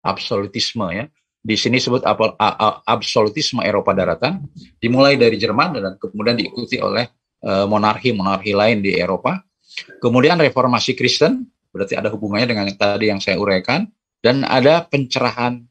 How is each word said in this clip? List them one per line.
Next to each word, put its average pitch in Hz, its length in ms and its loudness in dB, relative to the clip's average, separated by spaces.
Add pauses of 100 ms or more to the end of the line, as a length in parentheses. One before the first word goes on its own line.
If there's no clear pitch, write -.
Absolutisme, 101 880 -4
ya. 101 180 -6 (380)
Di 107 160 0
sini 123 160 2
disebut 123 320 0
apa, 107 320 2
a-, 104 160 2
a-, 107 220 0 (100)
absolutisme 113 720 0
Eropa 101 320 0
daratan, 95 560 -2 (320)
dimulai 131 400 4
dari 113 160 6
Jerman 127 400 -2
dan 95 240 -6
kemudian 107 400 -2
diikuti 113 400 -6
oleh, 101 240 -2 (400)
eh, 101 240 0
monarki-monarki 104 880 0
lain 107 240 4
di 95 160 0
Eropa. 95 480 -2 (560)
Kemudian 127 400 4
reformasi 127 560 2
Kristen, 226 480 0 (240)
berarti - 320 -6
ada 107 80 -2
hubungannya 107 400 -2
dengan 107 240 -2
yang 98 80 -10
tadi 104 320 0
yang 98 80 -4
saya 95 160 0
uraikan, 101 480 0 (400)
dan 131 240 4
ada 131 400 4
pencerahan 123 840 -2